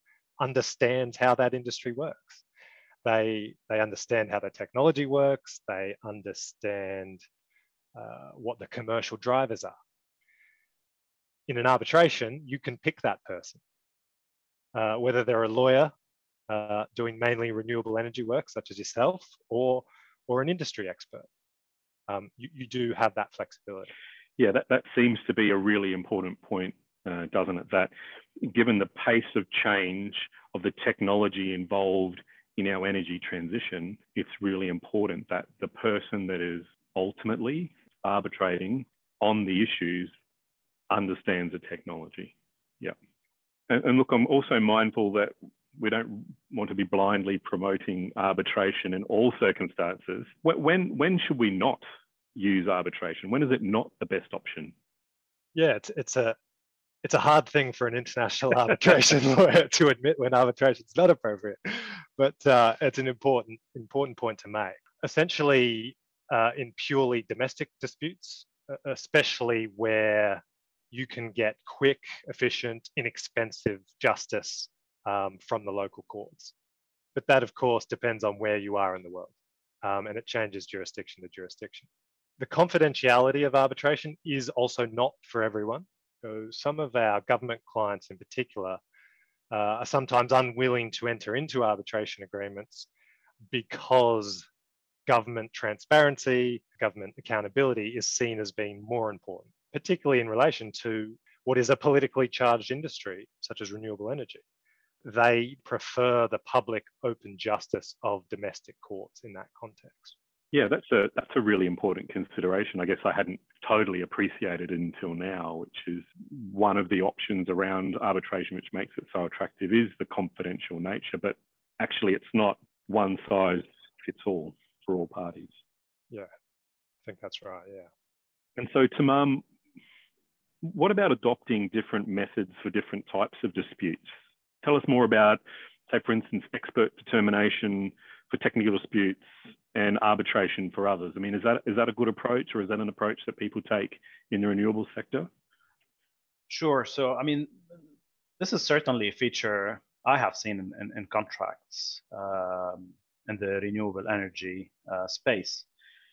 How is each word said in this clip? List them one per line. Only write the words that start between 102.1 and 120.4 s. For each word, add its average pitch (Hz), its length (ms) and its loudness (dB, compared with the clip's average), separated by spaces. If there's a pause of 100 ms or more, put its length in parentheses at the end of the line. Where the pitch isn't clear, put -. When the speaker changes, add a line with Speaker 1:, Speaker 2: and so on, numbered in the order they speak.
Speaker 1:
charged 117 420 0
industry, 127 580 -10 (120)
such - 200 -12
as 98 120 -10
renewable 107 380 -8
energy. 135 280 -10 (640)
They 120 600 2
prefer 120 640 2
the 110 100 -4
public 117 460 0 (180)
open 110 340 -6
justice 104 680 -4
of 101 260 -2
domestic 101 500 -12
courts - 440 -16
in 107 80 -18
that 95 160 -16 (100)
context. - 580 -20 (360)
Speaker 2:
Yeah, 131 180 4
that's - 220 0
a, 104 240 6
that's - 180 -4
a 131 60 4
really 104 260 4
important 90 440 -2
consideration. 95 680 -2
I 90 60 -2
guess 92 200 0
I 95 80 2
hadn't 85 280 -4 (260)
totally 95 360 2
appreciated 90 680 -4
it 87 80 -2
until 85 360 -6
now, 87 420 -8
which - 200 -12 (100)
is 87 180 -8 (480)
one 98 240 4
of 95 140 2
the 95 100 4
options 95 480 -2
around 95 480 -2
arbitration 92 580 -2
which 92 180 -10
makes 95 260 -6
it - 140 -10
so 90 120 -2
attractive 90 480 -4
is 117 160 6 (100)
the 95 60 -6
confidential - 720 -6